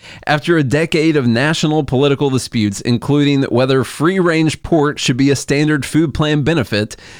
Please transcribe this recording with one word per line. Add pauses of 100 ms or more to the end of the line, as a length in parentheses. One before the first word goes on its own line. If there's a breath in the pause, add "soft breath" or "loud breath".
(260 loud breath)
After
a
decade
of
national
political
disputes,
including
whether
free-range
pork
should
be
a
standard
food
plan
benefit, (240 loud breath)